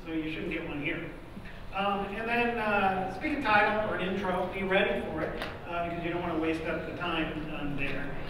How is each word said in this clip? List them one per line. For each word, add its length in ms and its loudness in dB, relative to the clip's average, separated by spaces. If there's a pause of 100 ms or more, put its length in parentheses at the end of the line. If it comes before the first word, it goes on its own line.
so 60 -6
you 200 -2
shouldn't 200 -4
get 140 -4
one 160 -4
here. 220 -2 (720)
Um, 300 2 (100)
and 120 -4
then, 300 2
uh, 560 2
speak 240 -2
a 40 -2
title 480 6
or 60 0
an 120 0
intro, 460 0
be 80 -2
ready 440 4
for 160 -2
it, 180 -2 (300)
uh, 180 0
because 160 -4
you 60 0
don't 120 0
wanna 160 0
waste 280 2
up 240 -2
the 60 -6
time, 500 -2 (120)
um, 180 -2
there. 340 0 (200)